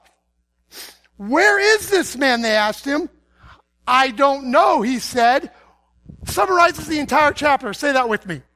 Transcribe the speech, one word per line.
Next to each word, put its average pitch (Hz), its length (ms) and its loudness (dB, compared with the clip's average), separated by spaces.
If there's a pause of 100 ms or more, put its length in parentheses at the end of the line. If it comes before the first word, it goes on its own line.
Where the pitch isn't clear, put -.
(1160)
"Where 339 420 2
is 427 300 2
this 349 260 0
man?" 247 260 0
they 220 140 0
asked 214 300 -2
him. 294 240 -4 (800)
"I 262 240 2
don't 277 340 0
know," 302 360 2
he 240 180 -2
said. 247 520 0 (760)
Summarizes 349 600 0
the 311 120 -4
entire 285 320 2
chapter. 269 420 -2
Say 285 180 -4
that 254 180 0
with 208 160 -4
me. 160 180 -10 (120)